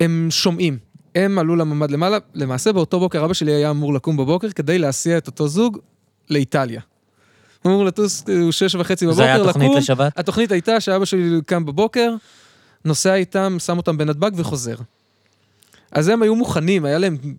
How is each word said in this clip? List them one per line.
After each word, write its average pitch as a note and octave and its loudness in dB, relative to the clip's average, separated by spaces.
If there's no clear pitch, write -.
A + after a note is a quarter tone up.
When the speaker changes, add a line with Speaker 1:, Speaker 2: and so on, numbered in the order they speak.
Speaker 1:
הם E3 0
שומעים. E3 0
הם G3 0
עלו E3 2
לממד D3+ 0
למעלה. F3+ 0
למעשה, C3+ -2
באותו F#3 0
בוקר, E3+ -2
אבא F3 0
שלי D3+ 0
היה D3 2
אמור D3 -2
לקום D3+ -2
בבוקר E3 0
כדי E3 -2
להסיע E3 0
את D#3 -6
אותו D3 -4
זוג G#3 0
לאיטליה. C3+ -2
הוא F3+ 2
אמור G3+ 2
לטוס, G3 -2
הוא E3 2
שש F#3+ 0
וחצי F3 0
Speaker 2:
זה C3 4
היה C3 4
Speaker 1:
בבוקר F#3 4
Speaker 2:
התוכנית C#3+ 2
Speaker 1:
לקום. C#3 4
Speaker 2:
לשבת? C#3 0
Speaker 1:
התוכנית F#3+ 0
הייתה G#3+ 0
שאבא F#3+ 0
שלי F#3 0
קם E3+ 0
בבוקר, A3 0
נוסע D#3+ 2
איתם, F#3+ 0
שם F3 -4
אותם E3 -2
בנתב"ג D3+ 0
וחוזר. B2 -4
אז D3+ 0
הם A3+ 2
היו A3 4
מוכנים, F3+ 0
היה C#3+ 0
להם F3+ 0